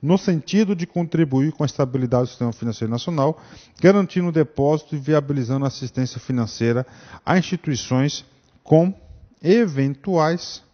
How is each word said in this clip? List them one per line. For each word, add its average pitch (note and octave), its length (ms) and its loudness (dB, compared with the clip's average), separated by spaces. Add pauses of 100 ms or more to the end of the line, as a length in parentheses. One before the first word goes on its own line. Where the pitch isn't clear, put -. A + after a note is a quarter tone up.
no E3+ 160 4
sentido F#3+ 560 0
de F3 100 -6
contribuir D#3 680 0
com - 100 -6
a D3+ 40 0
estabilidade B2+ 580 0
do A#2+ 40 -8
sistema A#2+ 240 -4
financeiro A2+ 380 -6
nacional, D3 500 -2 (400)
garantindo F#3 480 4
o E3+ 40 -2
depósito D3+ 640 0
e - 20 -4
viabilizando C#3 680 -2
a C#3 40 0
assistência B2+ 500 -6
financeira A#2 680 -2 (400)
a F3 140 2
instituições C#3+ 880 -2 (400)
com E3+ 280 4 (480)
eventuais E3 1200 0 (140)